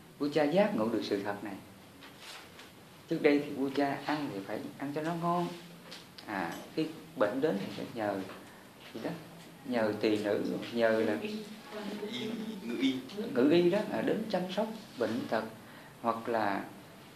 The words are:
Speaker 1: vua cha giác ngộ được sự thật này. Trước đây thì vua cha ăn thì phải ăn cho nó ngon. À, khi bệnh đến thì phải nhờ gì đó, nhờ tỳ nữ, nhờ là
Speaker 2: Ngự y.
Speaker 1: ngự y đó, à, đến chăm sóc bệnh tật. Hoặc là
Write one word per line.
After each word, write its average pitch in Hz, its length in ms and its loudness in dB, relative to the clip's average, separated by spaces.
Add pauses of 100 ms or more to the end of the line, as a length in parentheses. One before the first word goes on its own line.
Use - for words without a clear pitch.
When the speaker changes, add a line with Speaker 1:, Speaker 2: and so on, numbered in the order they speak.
(180)
Speaker 1:
vua 147 100 0
cha 147 160 4
giác 190 320 6
ngộ 110 120 4
được 107 160 2
sự 101 180 0
thật 101 220 -4
này. 101 100 -8 (1500)
Trước 156 140 2
đây 143 220 8
thì 143 60 -6
vua 139 260 0
cha 143 280 2
ăn 147 280 0
thì 95 140 -4
phải 107 140 -4 (180)
ăn 139 160 -4
cho 151 80 -2
nó 170 120 0
ngon. 170 320 2 (800)
À, 95 260 -2 (220)
khi 156 120 0 (300)
bệnh 123 240 2
đến 160 200 4
thì - 60 -4 (100)
phải - 180 -4
nhờ 104 260 0 (720)
gì 113 100 -8
đó, 170 60 -4 (540)
nhờ 113 360 2
tỳ 107 240 4
nữ, 104 200 2 (280)
nhờ 113 320 6
là 107 120 2 (1500)
Speaker 2:
Ngự 120 180 -4
y. 131 140 4 (400)
Speaker 1:
ngự 131 160 6
y 175 200 8
đó, 202 80 4 (140)
à, 113 100 0
đến 170 280 2
chăm 180 120 2 (100)
sóc 220 140 2 (320)
bệnh 113 300 2
tật. 110 160 0 (580)
Hoặc 113 260 0
là 104 360 2 (520)